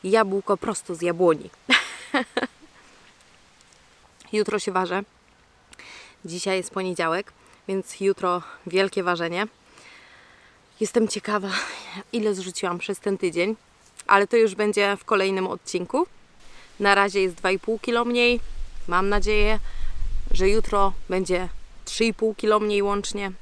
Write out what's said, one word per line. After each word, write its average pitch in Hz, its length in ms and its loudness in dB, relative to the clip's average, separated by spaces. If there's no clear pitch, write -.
jabłko 196 540 2
prosto 196 380 -6
z 160 60 -10
jabłoni. 170 480 2
<laughs> 262 40 2
Jutro 214 260 0
się 196 120 -4
ważę. 185 320 -2
Dzisiaj 180 320 -4
jest 180 140 -6
poniedziałek, 180 640 -4
więc 190 320 -6
jutro 185 420 0
wielkie 190 360 0
ważenie. 175 440 -2
Jestem 220 280 0
ciekawa, 202 420 -4
ile 214 200 0
zrzuciłam 180 440 -4
przez 190 220 -6
ten 196 180 -2
tydzień, 180 380 0
ale 202 200 4
to 233 100 2
już 214 180 4
będzie 202 420 0
w - 80 -18
kolejnym 190 420 0
odcinku. 185 600 -4
Na 202 160 6
razie 196 260 2
jest 180 140 0
dwa 185 160 -2
i 190 80 0
pół 220 200 -4
kilo 233 260 0
mniej. 240 340 2
Mam 185 220 2
nadzieję, 208 500 4
że 190 180 8
jutro 202 440 4
będzie 185 400 -2
trzy - 200 0
i 226 80 2
pół 220 220 -2
kilo 214 240 2
mniej 208 220 0
łącznie. 202 500 -2